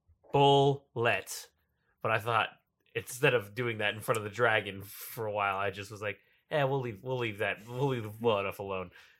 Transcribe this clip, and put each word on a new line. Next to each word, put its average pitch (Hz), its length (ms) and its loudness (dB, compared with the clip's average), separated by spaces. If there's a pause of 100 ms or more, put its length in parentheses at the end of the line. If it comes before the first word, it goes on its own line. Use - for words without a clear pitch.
(320)
bullet, 139 1160 4 (540)
but 113 80 0
I 110 80 2
thought 110 300 2 (460)
instead 123 400 0
of 104 200 0
doing 117 240 -2
that 104 160 0
in 110 60 -8
front 117 180 0
of 107 60 -4
the 104 60 -6
dragon 101 520 0
for - 440 -10
a 107 60 -4
while, 98 240 0
I 101 140 -2
just 98 200 -12
was 104 120 -12
like, 104 160 -6 (320)
"Eh, 151 140 2
we'll 135 160 0
leave, 120 220 -6
we'll 127 160 -4
leave 110 200 -2
that, 98 200 -2 (100)
we'll 127 200 -2
leave 123 140 -2
the 107 80 -8
bullet 107 360 2
off 95 120 -6
alone." 95 320 -6 (300)